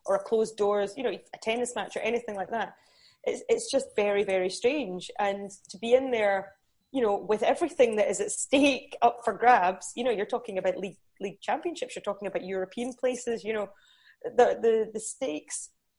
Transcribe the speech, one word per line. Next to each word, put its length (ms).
or 100
a 80
closed 340
doors, 400
you 60
know, 80
a 300
tennis 340
match 200
or 60
anything 340
like 160
that, 240
it's, 260
it's 220
just 240
very, 280
very 260
strange. 680
And 320
to 80
be 160
in 180
there, 420
you 100
know, 140
with 260
everything 540
that 140
is 100
at 120
stake 720
up 220
for 100
grabs, 640
you 80
know, 80
you're 140
talking 320
about 200
league, 200
league 220
championships, 540
you're 80
talking 240
about 160
European 500
places, 500
you 100
know, 160
the, 380
the, 320
the 60
stakes 720